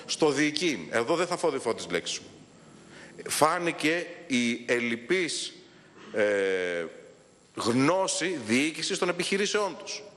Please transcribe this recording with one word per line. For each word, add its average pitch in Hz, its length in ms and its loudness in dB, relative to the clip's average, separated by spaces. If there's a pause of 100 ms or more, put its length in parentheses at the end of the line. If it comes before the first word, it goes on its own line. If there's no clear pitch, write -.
στο - 240 4
διοικεί. 147 600 0
Εδώ 120 240 2
δεν 170 120 2
θα 175 100 -2
φω-, 135 380 0
τις - 160 -10
λέξεις - 280 -2
μου. - 80 -16 (1000)
Φάνηκε 165 800 2 (200)
η 120 400 0
ελλειπής, 120 840 0 (600)
ε, 95 720 2 (720)
γνώση 156 920 2
διοίκησης 156 520 0
των 180 100 0
επιχειρήσεών 190 720 0
τους. - 200 -10 (140)